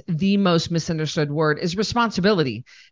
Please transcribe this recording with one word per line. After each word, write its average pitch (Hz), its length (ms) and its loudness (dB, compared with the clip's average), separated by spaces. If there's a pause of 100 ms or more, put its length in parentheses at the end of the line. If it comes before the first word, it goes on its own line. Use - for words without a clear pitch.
The 190 300 0
most 175 340 2
misunderstood 156 580 -2
word 151 300 0
is 170 160 -2
responsibility. 190 880 0 (280)